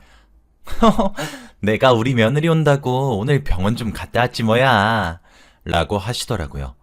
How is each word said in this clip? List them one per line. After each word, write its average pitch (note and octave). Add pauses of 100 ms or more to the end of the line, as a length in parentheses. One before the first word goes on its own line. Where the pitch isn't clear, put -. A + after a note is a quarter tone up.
(640)
<laughs> -
"내가 A2
우리 A#2
며느리 C3
온다고 C#3
오늘 C3+
병원 F#2+
좀 A2+
갔다 G2+
왔지 A#2+
뭐야." A2 (460)
라고 E2+
하시더라고요. E2